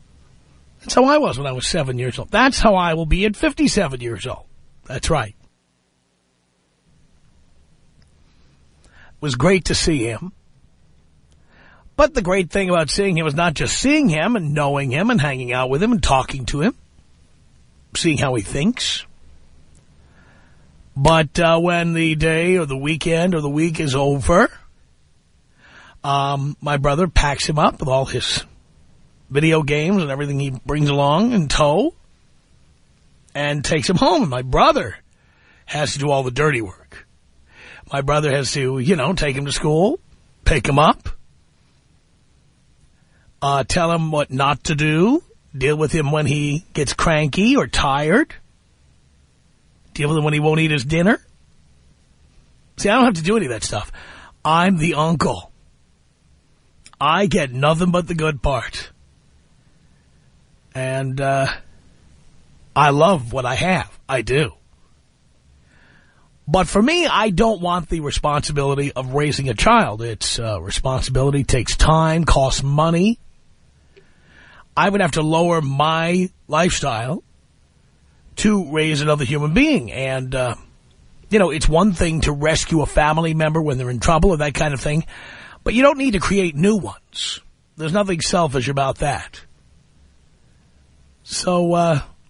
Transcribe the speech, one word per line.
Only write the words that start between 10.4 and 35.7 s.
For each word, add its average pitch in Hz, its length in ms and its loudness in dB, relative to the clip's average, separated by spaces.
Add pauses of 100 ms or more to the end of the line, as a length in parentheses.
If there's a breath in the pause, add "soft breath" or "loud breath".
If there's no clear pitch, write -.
But 294 160 4
the 247 80 -2
great 180 300 0
thing 196 180 -2
about 165 220 0
seeing 196 260 0
him 160 80 -2
was 147 100 -2
not 170 200 0
just - 240 -4
seeing 285 320 4
him 170 260 0
and 156 160 -4
knowing 143 380 0
him 160 180 0
and 240 100 2
hanging 131 360 -2
out 127 160 -2
with 143 120 0
him 233 100 2
and 180 100 0
talking 131 440 0
to 120 140 -4
him, 202 140 0 (1200)
seeing 160 220 0
how 135 160 -2
he 110 80 -4
thinks. - 640 -4 (1900 soft breath)
But, 156 460 2
uh, 165 200 4
when 170 340 0
the 160 200 0
day 160 440 0
or 160 80 -2
the 135 100 -6
weekend 165 580 0
or 160 60 -2
the 147 80 -4
week 156 320 -2
is 139 160 -2
over, 143 540 2 (1500 loud breath)
um, 139 560 -2
my 147 160 -2
brother 143 320 0
packs - 400 2
him 156 100 -2
up - 220 2
with - 80 -6
all 131 160 0
his - 400 -6 (840)
video 156 320 2
games 151 400 0
and 143 100 -4
everything 143 260 -4
he 139 120 -4
brings 143 400 -2
along 147 420 2
in 170 160 0
tow 165 460 2 (1400)
and 147 300 -4
takes - 240 -2
him 185 80 2
home. 311 240 4
And 170 100 0
my 127 120 -4
brother 156 540 2 (680 soft breath)
has - 300 -4